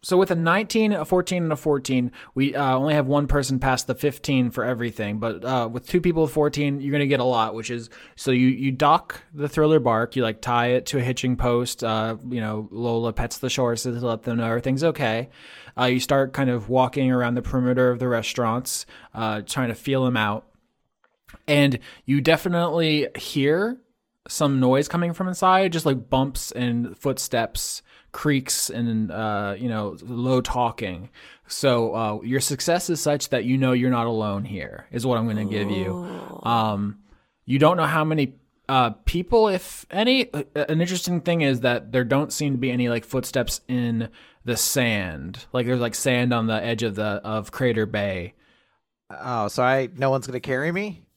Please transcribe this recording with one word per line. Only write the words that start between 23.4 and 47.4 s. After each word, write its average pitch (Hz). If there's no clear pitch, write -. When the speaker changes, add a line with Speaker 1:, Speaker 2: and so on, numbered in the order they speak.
Speaker 1:
some 139
noise 131
coming 175
from 185
inside, 185
just, 160
like, 135
bumps 135
and 120
footsteps, -
creaks -
and, 110
uh, 104
you 123
know, 107
low 123
talking. 113
So, 120
uh, 107
your 127
success 170
is 160
such 147
that 123
you 127
know 131
you're 123
not 117
alone 104
here, 101
is 120
what 123
I'm 113
gonna 107
give 101
you. 95
Speaker 2:
Ooh. 87
Speaker 1:
Um, 107
you 135
don't 156
know 160
how 156
many, 151
uh, 127
people, 220
if -
any. 240
Uh, 147
an 156
interesting 175
thing 170
is 135
that 120
there 123
don't 139
seem 143
to 131
be 127
any, 123
like, 117
footsteps -
in 117
the 123
sand. 98
Like, 123
there's, 123
like, 117
sand 123
on 113
the 110
edge 113
of 104
the, 104
of 107